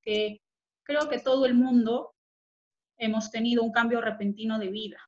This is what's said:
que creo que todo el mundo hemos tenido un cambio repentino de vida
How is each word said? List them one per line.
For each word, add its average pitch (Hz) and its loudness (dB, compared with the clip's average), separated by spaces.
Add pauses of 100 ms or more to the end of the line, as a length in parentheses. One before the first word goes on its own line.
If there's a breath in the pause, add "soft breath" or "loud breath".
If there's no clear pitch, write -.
que 214 -4 (420)
creo 294 -2
que 294 -4
todo 262 2
el 247 2
mundo 247 2 (840)
hemos 220 -2
tenido 233 0
un 226 -2
cambio 233 0
repentino 214 -4
de 202 -6
vida 208 -10 (100)